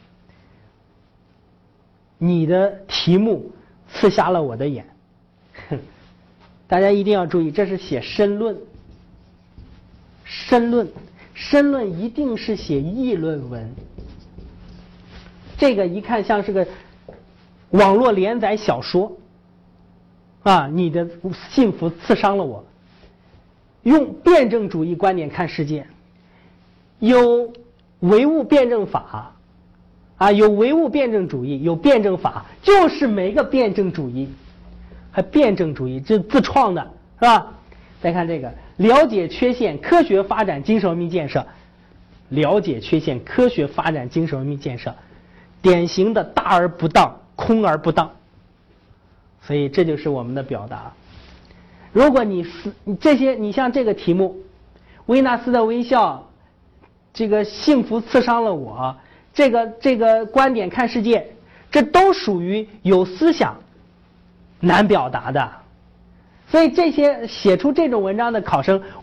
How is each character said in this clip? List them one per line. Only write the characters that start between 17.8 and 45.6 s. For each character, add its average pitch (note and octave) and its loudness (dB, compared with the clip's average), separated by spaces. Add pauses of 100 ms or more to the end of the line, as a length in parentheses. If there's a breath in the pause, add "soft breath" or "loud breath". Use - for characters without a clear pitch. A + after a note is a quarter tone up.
络 A#3+ 4
连 G#3 -2
载 G#3 -2
小 B2+ -4
说。 F#3 -4 (1300)
啊 F3 2
，“你 E3+ 0
的 E3+ -4 (440)
幸 A3+ 2
福 E3 -6
刺 F3 -2
伤 G3+ 0
了 F#3+ -2
我”。 A#2 -12 (1200 soft breath)
用 C4+ 2 (120)
辩 D#4 6
证 G#3+ -2
主 E3 -4
义 E3+ -4
观 F#3+ 0
点 D3+ -6
看 F3 -6
世 - -6
界， D3 -8 (1120 soft breath)
有 A#3+ 2 (460)
唯 G#3+ 4
物 D#4 0
辩 C4+ 4
证 A3+ -2
法， - -10 (840)
啊， G3+ 4
有 G#3+ 6
唯 A3 2
物 D#4+ 2
辩 B3+ 0
证 F#3+ -2
主 B2+ -8
义， C#3 -6
有 E3 0
辩 A#3+ 4
证 F#3+ 0
法， - -6 (200 loud breath)
就 F#4+ 6
是 - -4
没 G3+ -2
个 C4+ 2
辩 B3+ 0
证 F#3 -2
主 C#3 -6
义， C3+ -6 (840 loud breath)
还 F#3 -4
辩 A#3 2
证 D#3 -4
主 C3 -6
义， C3 -8
这 G#3+ 0
自 G#3 0
创 A#3 0
的， D3+ -8 (280)
是 A#3 2
吧？ A3 4 (480 soft breath)
再 E3+ -2
看 E3+ -2
这 E3 -4
个 B2 -12 (260 loud breath)
，“了 B3 6
解 G3+ -2
缺 B3 0
陷， F3+ -4
科 E4+ 4
学 G3 2
发 G#3 -2
展 D3 -4
精 A3 0
神 F#3+ 0
文 E3 -2
明 F3 -4
建 D#3+ -4
设 C3 -4 (840 soft breath)
”，“了 D3+ 0
解 D#3 -4
缺 D#3 -2
陷， C#3 -6
科 - 2
学 E3+ -2
发 E3 -4
展 B2+ -6
精 E3 -2
神 C#3+ -6
文 D3 -6
明 C#3+ -6
建 C3 -8
设”， A#2 -10 (720 soft breath)